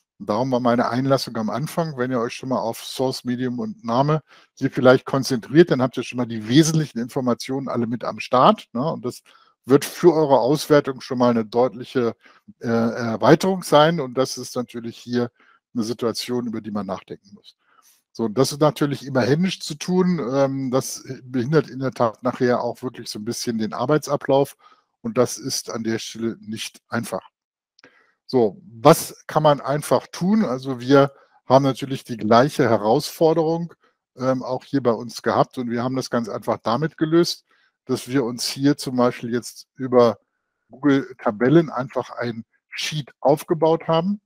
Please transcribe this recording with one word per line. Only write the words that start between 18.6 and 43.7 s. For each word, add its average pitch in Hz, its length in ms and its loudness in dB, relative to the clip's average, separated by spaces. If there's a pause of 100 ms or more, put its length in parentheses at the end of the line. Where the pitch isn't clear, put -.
immer 131 160 0
händisch 156 380 2
zu - 140 -10
tun. 180 460 0 (120)
Ähm, 135 380 0
das 131 320 -2 (220)
behindert 131 460 0
in 127 100 -10
der 131 120 -4
Tat 113 300 -2
nachher 123 400 0
auch 120 200 -6
wirklich 123 260 -12
so - 100 -10
ein 107 60 -10
bisschen 117 340 -6
den 107 140 -4
Arbeitsablauf. 139 840 0 (440)
Und 113 180 -8
das 123 180 0
ist - 320 -8
an 117 140 -8
der 113 160 -2
Stelle 113 400 -8
nicht 107 500 -12
einfach. 113 400 -8 (960)
So, 113 400 0
was 117 640 4
kann - 160 -2
man 147 180 4
einfach 139 460 -2
tun? 202 380 0
Also 131 340 -6
wir 139 340 4 (320)
haben 135 200 6
natürlich 135 400 -4
die 123 120 -10
gleiche 117 520 4
Herausforderung, 156 1080 0 (420)
ähm, 127 280 -2
auch 127 200 -6
hier 139 160 -2
bei 123 120 2
uns 113 300 -6
gehabt. 117 360 0
Und 120 120 -6
wir 120 120 -4
haben 131 140 -4
das 123 120 -4
ganz 117 200 -2
einfach 113 340 -4
damit 143 360 -2
gelöst, 165 460 0 (400)
dass 123 220 -4
wir 127 180 0
uns 120 220 -6
hier 139 300 0
zum 127 200 -8
Beispiel 123 360 0
jetzt - 420 -6
über 123 440 4 (520)
Google 139 480 0
Tabellen 127 500 2
einfach 123 420 -8
ein 117 340 -8 (240)
Sheet - 500 -10
aufgebaut 160 720 0